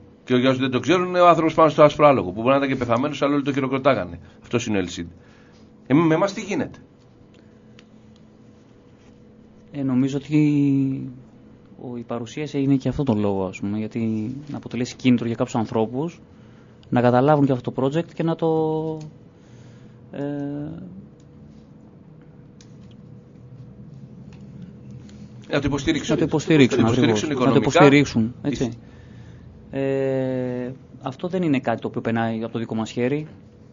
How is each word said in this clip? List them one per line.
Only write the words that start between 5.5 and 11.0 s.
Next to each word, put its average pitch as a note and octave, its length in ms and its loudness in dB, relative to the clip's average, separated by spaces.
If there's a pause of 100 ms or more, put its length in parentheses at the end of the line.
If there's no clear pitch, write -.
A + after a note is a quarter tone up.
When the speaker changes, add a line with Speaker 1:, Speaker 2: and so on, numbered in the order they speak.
Speaker 1:
Ε, B2+ 60 0
με D#3+ 200 4
εμάς G3 200 0
τι A#3 80 -10
γίνεται; E3+ 380 -6 (3000)
Speaker 2:
Ε, C#3+ 120 -8
νομίζω C3+ 340 0
ότι C#3 960 2 (680)